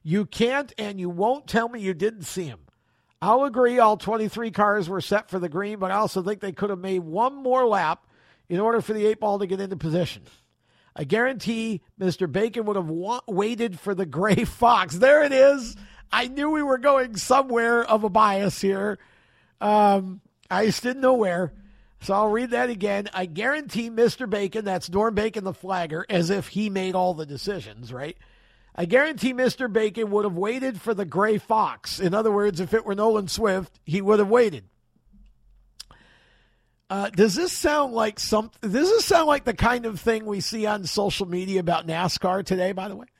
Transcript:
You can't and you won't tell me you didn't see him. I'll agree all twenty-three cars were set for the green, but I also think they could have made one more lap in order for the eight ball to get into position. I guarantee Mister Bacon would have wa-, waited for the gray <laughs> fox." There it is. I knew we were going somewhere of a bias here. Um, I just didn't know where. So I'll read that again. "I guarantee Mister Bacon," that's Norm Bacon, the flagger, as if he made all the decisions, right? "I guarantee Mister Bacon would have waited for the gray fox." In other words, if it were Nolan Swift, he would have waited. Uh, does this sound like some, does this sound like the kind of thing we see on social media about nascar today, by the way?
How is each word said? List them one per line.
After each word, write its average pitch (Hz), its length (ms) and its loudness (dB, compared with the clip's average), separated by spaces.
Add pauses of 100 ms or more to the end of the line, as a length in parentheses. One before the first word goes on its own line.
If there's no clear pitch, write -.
You 185 220 0
can't 254 520 -2
and 208 220 -8
you 180 100 -4
won't 226 380 -2
tell 233 220 0
me 240 100 -12
you 190 140 -2
didn't 196 300 -4
see 175 220 -8
him. 135 140 -12 (600)
I'll 226 220 4
agree 247 340 2
all 214 200 6
twenty-three 220 520 -4
cars 202 400 2
were 190 120 -4
set 208 280 -2
for 190 80 -6
the 175 120 -4
green, 202 280 -6
but 185 140 -4
I 196 40 0
also 196 280 -2
think 196 180 -6
they 196 100 -8
could 202 200 -4
have 185 80 -6
made 185 220 -4
one 208 340 -2
more 254 320 0
lap 180 400 0 (420)
in 175 100 -2
order 226 220 2
for 214 120 -6
the 214 120 0
eight 214 140 2
ball 202 180 -2
to 196 80 -4
get 190 160 -4
into 190 160 -8
position. 151 460 -4 (720)
I - 80 -8
guarantee 226 800 -2 (180)
Mister 185 260 -2
Bacon 214 400 -2
would 208 120 -2
have 170 120 -4
wa-, 185 380 -4
waited 208 520 -2
for 202 140 -6
the 185 140 -4
gray 185 360 2
<laughs> - 20 0
fox." 202 500 2
There 269 260 8
it 285 100 2
is. 262 440 6 (360)
I 240 160 0
knew 285 220 -4
we 302 140 0
were 269 160 0
going 254 360 2
somewhere 233 680 2
of 220 200 2
a 214 60 0
bias 202 500 2
here. 196 380 -2 (640)
Um, 202 580 4 (300)
I 190 160 2
just - 160 0
didn't 254 220 -2
know 254 100 6
where. 185 400 0 (480)
So 196 140 -2
I'll 208 160 2
read 233 180 -2
that 240 220 0
again. 202 420 -4
"I 185 140 -4
guarantee 233 640 -4
Mister 233 340 0
Bacon," 202 400 -4
that's 185 240 -4
Norm 208 240 0
Bacon, 208 300 -2
the 190 100 -6
flagger, 175 560 -6
as 175 220 0
if 196 160 -2
he 208 240 -4
made 190 240 -4
all 180 180 2
the 156 140 -10
decisions, 123 680 -10
right? 143 240 -12 (560)
"I 175 120 -4
guarantee 262 480 2
Mister 247 340 0
Bacon 214 440 -2
would 214 120 2
have 185 140 -4
waited 233 420 -4
for 226 140 -4
the 190 120 -4
gray 196 320 0
fox." 196 600 -4
In 180 140 0
other 220 180 4
words, 202 280 2
if 185 140 -2
it 220 120 0
were 202 100 -4
Nolan 214 320 2
Swift, 190 560 -2
he 185 180 -2
would 208 180 6
have 202 100 2
waited. 208 340 2 (2250)
Uh, 196 200 -4
does 196 260 4
this 349 160 -2
sound 294 420 0
like 220 260 0
some, 220 300 0 (120)
does 208 100 -2
this 359 340 4
sound 330 220 4
like 285 160 2
the 233 100 -2
kind 233 320 0
of 214 140 -8
thing 220 260 0
we 202 140 -4
see 214 260 -4
on 208 200 -2
social 202 420 -2
media 185 320 -2
about 170 260 0
nascar 180 600 -2
today, 185 260 0
by 190 160 -8
the 196 80 -12
way? 233 120 -18 (120)